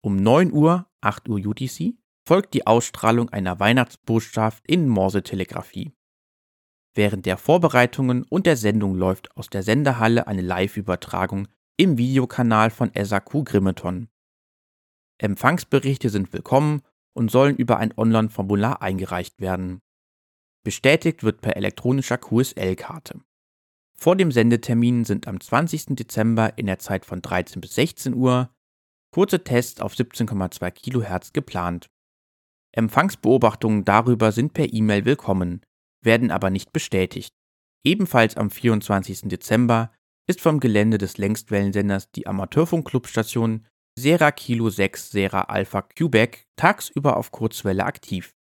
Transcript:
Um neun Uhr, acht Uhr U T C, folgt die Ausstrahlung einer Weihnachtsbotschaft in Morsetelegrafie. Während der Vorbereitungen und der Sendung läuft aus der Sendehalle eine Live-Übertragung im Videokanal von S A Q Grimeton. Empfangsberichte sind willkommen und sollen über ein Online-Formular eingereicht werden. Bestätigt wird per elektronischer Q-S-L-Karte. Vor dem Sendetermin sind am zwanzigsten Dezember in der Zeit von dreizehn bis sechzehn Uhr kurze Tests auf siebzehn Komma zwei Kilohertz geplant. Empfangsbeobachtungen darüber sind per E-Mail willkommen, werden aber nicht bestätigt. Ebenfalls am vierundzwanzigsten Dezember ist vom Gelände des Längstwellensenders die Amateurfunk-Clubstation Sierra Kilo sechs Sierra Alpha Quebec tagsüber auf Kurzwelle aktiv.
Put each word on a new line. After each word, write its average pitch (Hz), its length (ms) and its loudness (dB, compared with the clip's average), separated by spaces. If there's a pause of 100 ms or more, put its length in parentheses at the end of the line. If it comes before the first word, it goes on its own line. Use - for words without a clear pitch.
Um 101 140 -2
neun 127 360 4
Uhr, 165 360 2 (140)
acht - 280 -4
Uhr 101 160 -2
U 104 80 -2
T 131 140 -6
C, 185 300 -6 (280)
folgt 190 300 2
die - 100 0
Ausstrahlung 117 640 0
einer 92 300 -6
Weihnachtsbotschaft 113 1040 0
in 165 220 2
Morsetelegrafie. 95 1040 -2 (1040)
Während 104 320 0
der 92 100 -2
Vorbereitungen 127 840 2
und 185 240 0
der 151 100 4
Sendung 104 380 0
läuft 92 420 -2
aus - 120 -14
der 98 120 -4
Sendehalle 117 640 2
eine 98 160 -4
Live-Übertragung 92 1080 -4 (280)
im 165 220 4
Videokanal 120 720 2
von - 240 -4
S 101 160 -2
A 98 80 2
Q 143 240 -4
Grimeton. 95 640 -2 (1120)
Empfangsberichte 131 880 0
sind 98 240 -4
willkommen 143 480 0 (320)
und 113 160 -2
sollen 139 280 4
über 120 200 0
ein 107 180 -4
Online-Formular 110 840 0
eingereicht 92 580 -6
werden. 92 420 -6 (840)
Bestätigt 151 600 0
wird 107 180 -2
per - 160 -4
elektronischer 123 600 -2
Q-S-L-Karte. - 1040 -4 (760)
Vor 180 180 4
dem 180 160 2
Sendetermin 117 720 2
sind - 220 -4
am 95 120 -10
zwanzigsten 147 560 -2
Dezember 113 600 0
in 104 100 -6
der 95 120 -4
Zeit - 260 -6
von 92 160 -10
dreizehn 90 400 -6
bis - 140 -16
sechzehn - 380 -2
Uhr 127 400 0 (600)
kurze 185 300 0
Tests - 380 0
auf - 140 -8
siebzehn - 320 -4
Komma 92 240 -4
zwei 90 200 -8
Kilohertz 110 640 -6
geplant. 87 560 -6 (840)
Empfangsbeobachtungen 113 1120 0
darüber 113 460 2
sind 117 220 -2
per - 180 -2
E-Mail 107 340 2
willkommen, 95 560 0 (420)
werden 117 280 4
aber 95 180 0
nicht 95 220 -4
bestätigt. 95 600 -4 (500)
Ebenfalls 143 540 2
am 107 120 -2
vierundzwanzigsten 101 800 -2
Dezember 113 600 0 (360)
ist 185 140 -2
vom 156 180 2
Gelände 110 380 2
des 98 200 -4
Längstwellensenders 101 960 -2
die - 160 -10
Amateurfunk-Clubstation 113 1400 -2 (320)
Sierra 151 320 4
Kilo 113 380 -2
sechs 98 420 -4
Sierra 98 300 0
Alpha 101 400 -4
Quebec - 760 0
tagsüber 147 600 0
auf - 140 -6
Kurzwelle 98 520 -4
aktiv. - 500 -8 (120)